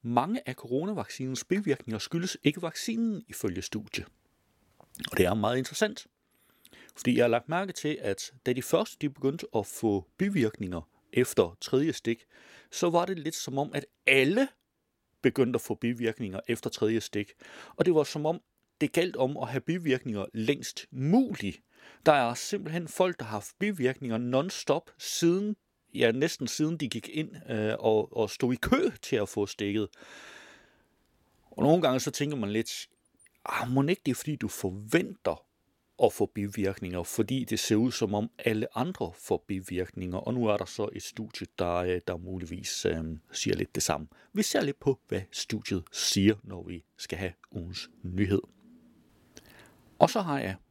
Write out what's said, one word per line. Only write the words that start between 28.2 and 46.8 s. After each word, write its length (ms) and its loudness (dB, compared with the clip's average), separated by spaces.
stod 220 0
i 40 0
kø 340 2
til 140 -2
at 120 0
få 180 0
stikket. 420 -2
Og 120 -2
nogle 200 6
gange 180 4
så 100 -2
tænker 260 -2
man 160 -2
lidt, 360 -4
ah, 260 -4
mon 180 4
ikke 180 0
det 40 2
er, 40 2
fordi 220 -4
du 120 -4
forventer 960 -2
at 100 6
få 140 0
bivirkninger, 760 -4
fordi 420 0
det 160 -2
ser 160 2
ud, 160 4
som 220 -2
om 240 -2
alle 400 -2
andre 360 -4
får 340 -2
bivirkninger. 720 -4
Og 160 -2
nu 120 2
er 100 4
der 80 -4
så 280 -4
et 100 -10
studie, 440 -10
der, 160 0
øh, 320 0
der 100 -4
muligvis, 680 -8
øh, 200 0
siger 240 0
lidt 180 -4
det 80 0
samme. 240 0
Vi 100 0
ser 180 2
lidt 200 -2
på, 280 0
hvad 120 -2
studiet 600 -4
siger, 500 4
når 200 -12
vi 220 -12